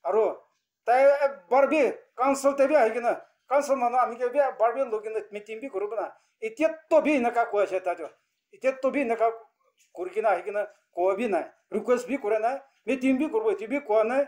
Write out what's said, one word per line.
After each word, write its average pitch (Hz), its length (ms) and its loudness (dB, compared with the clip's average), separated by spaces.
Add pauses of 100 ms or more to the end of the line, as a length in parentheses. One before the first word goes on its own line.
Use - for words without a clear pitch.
আৰু 208 180 2 (640)
তাই 254 140 4 (260)
এবাৰ 269 440 2
বি 311 100 4 (380)
কাউন্সিলতে 269 480 2
বি 302 80 2
আহি 226 200 6
কিনে, 233 180 -2 (360)
কাউন্সিল 269 340 2
মানুহ 240 220 0
আমি 226 100 -8
কে 247 180 -4
বি 285 60 2
এবাৰ 240 360 2
বি 269 60 -4 (100)
লৈ 214 140 -4
কিনে 220 140 -6 (120)
মিটিং 208 320 -12
বি 277 120 -10
কৰিব 415 160 -4 (100)
না। - 40 -4 (360)
এতিয়াতো 311 600 0
বি 285 100 0 (100)
এনেকা 233 300 0
কৈ 208 120 2
আছে 180 160 -2
তাইতো। 170 280 -6 (440)
এতিয়াতো 262 420 -4
বি 277 80 -2
এনেকা 226 260 0 (680)
কৰি 180 140 -8
কিনে 214 200 -2
আহি 175 120 0
কিনে 208 220 -6 (320)
কোৱা 185 200 0
বি 240 120 -4
নাই, 170 180 -2 (280)
ৰিকুৱেষ্ট 240 340 -2
বি 269 100 -4
কৰে 214 220 -2
নাই, 240 160 -2 (320)
মিটিং 262 300 0
বি 302 160 0
কৰিব, 440 200 0
এইটো 220 180 -6
বি 285 160 -2
কোৱা 214 160 2
নাই। 254 240 0